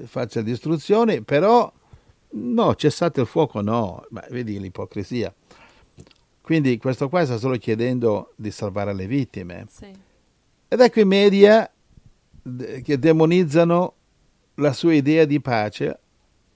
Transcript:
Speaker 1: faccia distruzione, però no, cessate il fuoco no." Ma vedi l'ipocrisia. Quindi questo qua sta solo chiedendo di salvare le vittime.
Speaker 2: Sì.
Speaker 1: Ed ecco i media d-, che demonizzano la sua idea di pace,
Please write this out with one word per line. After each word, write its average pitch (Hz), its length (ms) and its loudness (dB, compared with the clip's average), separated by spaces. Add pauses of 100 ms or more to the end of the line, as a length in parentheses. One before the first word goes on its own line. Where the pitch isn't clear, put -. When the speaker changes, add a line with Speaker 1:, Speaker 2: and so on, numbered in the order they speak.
Speaker 1:
faccia 120 360 -8
distruzione, 156 800 -2
però 185 500 0 (580)
no, 220 460 -2
cessate 165 460 -2
il 151 60 -2
fuoco 143 340 -2
no." 107 480 -4
Ma - 200 -16
vedi 113 300 -8
l'ipocrisia. 98 720 -10 (1080)
Quindi 139 360 0
questo 131 320 -4
qua 175 160 0
sta 123 120 -4
solo 127 200 -4
chiedendo 117 800 -2
di 107 160 -10
salvare 101 420 -8
le 95 120 -8
vittime. 98 640 -8
Speaker 2:
Sì. - 160 -20 (800)
Speaker 1:
Ed 220 120 -2
ecco 240 200 6
i 208 60 6
media 202 640 6 (720)
d-, 127 400 -12
che 143 160 -2
demonizzano 165 960 4 (640)
la 139 180 0
sua 165 200 0
idea 156 320 4
di 143 140 -2
pace, 117 600 -4 (560)